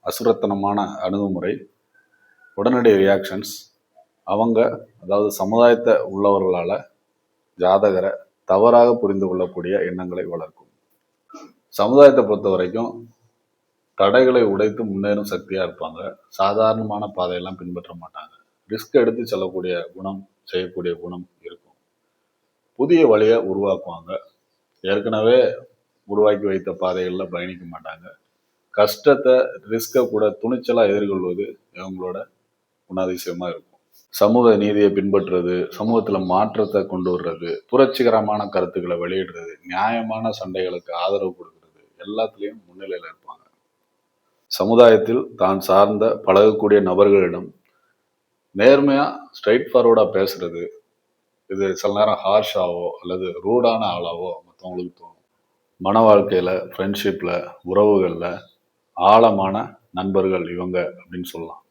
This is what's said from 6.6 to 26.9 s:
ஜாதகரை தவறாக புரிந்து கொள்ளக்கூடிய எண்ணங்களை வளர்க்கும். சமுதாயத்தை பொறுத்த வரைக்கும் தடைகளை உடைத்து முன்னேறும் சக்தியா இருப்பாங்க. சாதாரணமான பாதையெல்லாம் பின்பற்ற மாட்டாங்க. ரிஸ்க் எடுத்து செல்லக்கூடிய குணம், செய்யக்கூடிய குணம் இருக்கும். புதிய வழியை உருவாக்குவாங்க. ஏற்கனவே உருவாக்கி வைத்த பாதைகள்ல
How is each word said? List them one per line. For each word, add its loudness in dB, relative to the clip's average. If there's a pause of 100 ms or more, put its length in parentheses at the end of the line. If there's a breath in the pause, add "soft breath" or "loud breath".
ஜாதகரை 2 (400)
தவறாக 6 (120)
புரிந்து -2
கொள்ளக்கூடிய -4 (160)
எண்ணங்களை -8
வளர்க்கும். -14 (1080 loud breath)
சமுதாயத்தை 8
பொறுத்த 0
வரைக்கும் -2 (1080)
தடைகளை 6 (120)
உடைத்து -2 (100)
முன்னேறும் -4
சக்தியா -6
இருப்பாங்க. -12 (380)
சாதாரணமான -2 (140)
பாதையெல்லாம் -6
பின்பற்ற -14 (120)
மாட்டாங்க. -20 (380)
ரிஸ்க் -2
எடுத்து 0
செல்லக்கூடிய -6 (220)
குணம், -12 (300)
செய்யக்கூடிய -6 (100)
குணம் -14 (220)
இருக்கும். -20 (1000)
புதிய 4 (100)
வழியை 4 (140)
உருவாக்குவாங்க. -4 (800)
ஏற்கனவே 2 (760)
உருவாக்கி 2
வைத்த -6 (120)
பாதைகள்ல -4